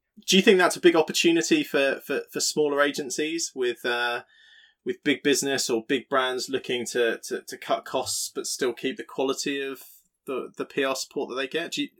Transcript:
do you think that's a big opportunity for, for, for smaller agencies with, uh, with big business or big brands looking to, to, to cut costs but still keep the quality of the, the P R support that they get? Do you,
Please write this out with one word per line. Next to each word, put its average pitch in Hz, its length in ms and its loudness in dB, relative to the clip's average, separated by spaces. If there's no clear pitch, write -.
do 185 120 4
you 190 60 6
think 196 160 8
that's 170 180 4
a - 40 -10
big 170 140 8
opportunity 160 680 4
for, 139 420 0
for, 127 160 -2
for 151 80 -6
smaller 143 420 0
agencies 151 720 -2
with, 123 300 -2
uh, 120 360 -2
with 127 180 -6
big 143 200 0
business 139 460 0
or 113 160 0
big 127 220 -2
brands 127 400 -2
looking 123 380 -6
to, 117 320 0
to, - 240 -8
to - 160 -16
cut - 280 -4
costs - 480 -6
but - 140 -8
still 127 240 -2
keep 123 260 -6
the 117 60 -10
quality 139 580 -4
of 135 200 -10
the, 127 300 -6
the - 100 -6
P - 180 -2
R 135 120 0
support - 340 -6
that 117 60 -8
they 135 120 -6
get? 156 240 -6
Do 147 100 -4
you, 143 80 -6